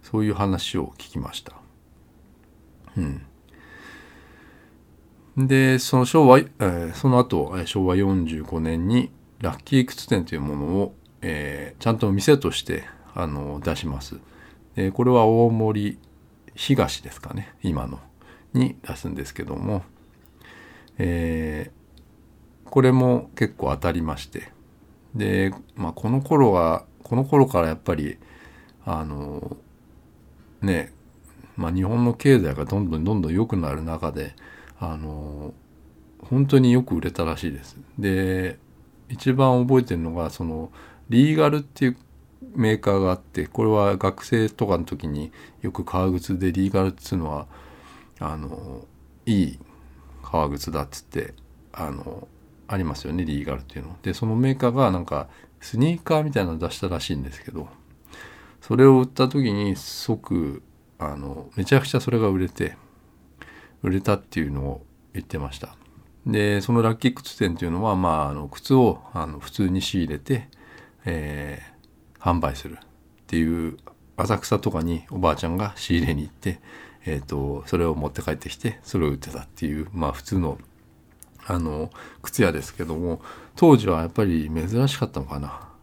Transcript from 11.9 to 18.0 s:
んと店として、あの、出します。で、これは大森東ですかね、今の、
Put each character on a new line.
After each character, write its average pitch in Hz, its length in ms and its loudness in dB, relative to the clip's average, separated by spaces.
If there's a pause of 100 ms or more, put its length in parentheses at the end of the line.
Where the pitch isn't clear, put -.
ん 113 40 0
と 107 140 2
店 101 260 4
と 87 140 -2
し - 120 -6
て、 80 200 -6 (300)
あ 87 140 -4
の、 71 360 -6
出 82 120 0
し - 120 -8
ま 67 140 -6
す。 - 180 -14 (560)
で、 95 160 0
こ 120 140 0
れ 127 60 6
は 117 140 8
大 113 240 6
森 107 480 0 (560)
東 - 480 0
で - 100 -14
す - 80 -18
か - 140 -14
ね、 - 200 -10 (100)
今 71 240 -2
の、 65 120 -10 (540)